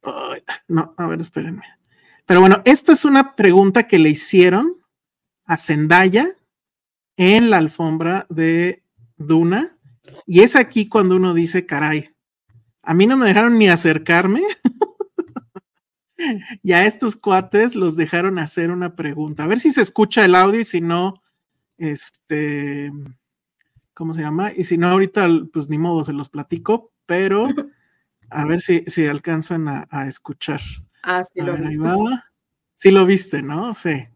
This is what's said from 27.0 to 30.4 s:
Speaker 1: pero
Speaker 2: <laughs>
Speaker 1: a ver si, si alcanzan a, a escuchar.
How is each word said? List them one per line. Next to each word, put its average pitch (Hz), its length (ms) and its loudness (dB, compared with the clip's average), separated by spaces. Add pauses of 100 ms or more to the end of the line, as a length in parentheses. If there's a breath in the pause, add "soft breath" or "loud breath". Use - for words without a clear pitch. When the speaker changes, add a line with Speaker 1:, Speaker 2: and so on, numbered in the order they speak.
Speaker 1:
pero 196 420 -2
Speaker 2:
<laughs> 285 260 -8 (560 soft breath)
Speaker 1:
a 147 140 -8
ver 160 160 -2
si, 170 280 -2
si 160 200 -4
alcanzan 160 600 -6
a, 139 200 -10
a 135 200 -10
escuchar. - 500 -12 (440)